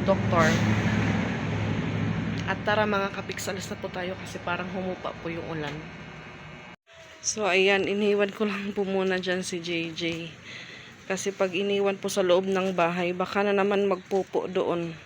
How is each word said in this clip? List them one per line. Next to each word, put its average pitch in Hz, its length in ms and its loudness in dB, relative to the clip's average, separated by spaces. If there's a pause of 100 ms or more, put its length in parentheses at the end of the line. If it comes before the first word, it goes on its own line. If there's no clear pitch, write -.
doktor. 190 420 4 (2000)
At 190 240 -2
tara 214 160 4
mga 202 320 0
kapiks, 185 320 -6
alis 190 240 -6
na 196 80 -8
po 196 80 -6
tayo 185 320 -6
kasi - 240 -10
parang 175 320 -2
humupa 185 480 -6
po 170 80 -4
yung 165 160 -6
ulan. 151 240 -4 (1500)
So, 214 240 0
ayan, 190 400 6
iniwan 202 480 2
ko - 80 0
lang 202 320 -2
po 208 80 0
muna 190 320 2
dyan 185 320 -2
si 175 160 -4
J 165 320 -2
J. 165 320 -4 (800)
Kasi 196 240 -2
pag 190 240 0
iniwan 202 400 2
po 196 160 -4
sa 202 80 0
loob 185 240 6
ng 190 320 2
bahay, 175 400 2
baka 190 320 0
na 202 80 4
naman 202 320 4
magpupo 185 640 0
doon. 170 400 0 (140)